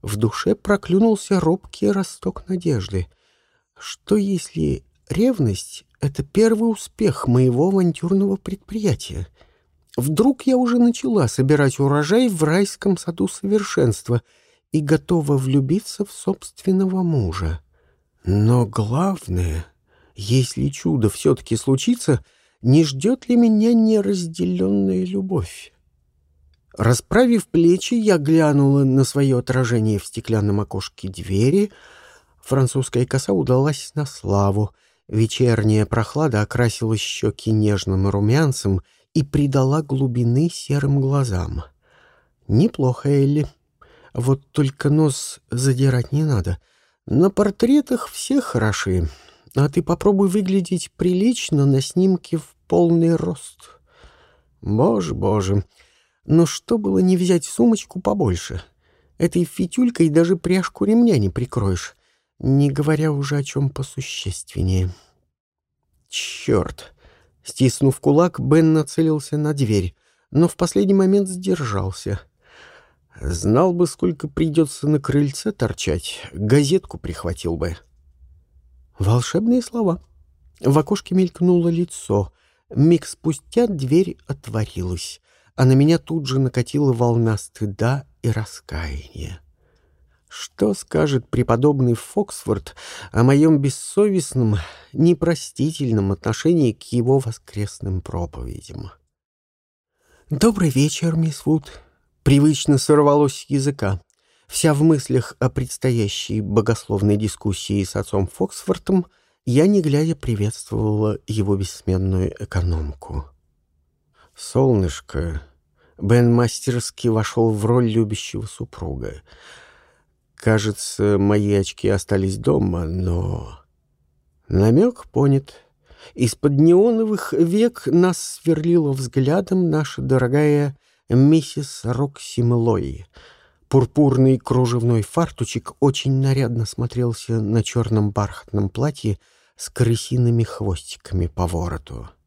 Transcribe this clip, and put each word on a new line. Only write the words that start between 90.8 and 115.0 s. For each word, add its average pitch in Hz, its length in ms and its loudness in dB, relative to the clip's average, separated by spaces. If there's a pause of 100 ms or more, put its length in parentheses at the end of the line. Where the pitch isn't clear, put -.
преподобный 123 640 2
Фоксфорд - 800 -6 (380)
о 113 100 2
моем 147 360 6
бессовестном, 139 960 -2 (360)
непростительном 143 1200 0
отношении 127 600 0
к - 100 -10 (100)
его 120 260 2
воскресным 101 840 -8
проповедям? - 880 -10 (1400)
"Добрый 185 420 2
вечер, 151 460 0
мисс 160 300 -2
Вуд", 156 340 -2 (440)
привычно 143 520 4
сорвалось 147 600 4
с - 140 -14
языка. 135 520 -2 (460)
Вся - 240 0
в 143 100 2
мыслях 135 580 2
о 127 100 0
предстоящей 117 880 -4
богословной 104 760 0
дискуссии 101 680 -4
с - 120 -8
отцом 98 300 -2
Фоксфортом, - 800 -4 (380)
я, 135 220 2
не 202 160 4
глядя, 156 340 0
приветствовала 107 1080 -2
его 104 300 -2
бессменную 95 760 -2 (100)
экономку. 78 840 -4 (1080)
"Солнышко", 87 1080 -2 (560)